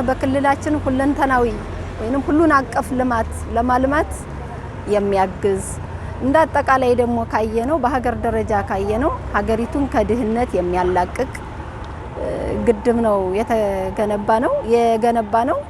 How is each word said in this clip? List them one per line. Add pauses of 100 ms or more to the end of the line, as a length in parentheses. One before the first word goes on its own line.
በክልላችን
ሁለንተናዊ (500)
ወይንም
ሁሉን
አቀፍ
ልማት (220)
ለማልማት (800)
የሚያግዝ፣ (560)
እንደ
አጠቃላይ
ደግሞ
ካየነው፣
በሀገር
ደረጃ (100)
ካየነው፣ (180)
ሀገሪቱን
ከድህነት
የሚያላቅቅ (1300)
ግድብ
ነው (160)
የተገነባ (120)
ነው፣ (140)
የገነባ (100)
ነው። (120)